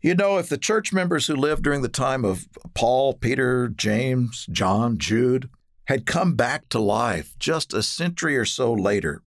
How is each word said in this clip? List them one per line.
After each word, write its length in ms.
You 140
know, 220
if 100
the 100
church 360
members 340
who 80
lived 280
during 180
the 80
time 340
of 240
Paul, 420
Peter, 520
James, 800
John, 480
Jude 520
had 180
come 300
back 340
to 100
life 580
just 360
a 100
century 540
or 80
so 260
later 580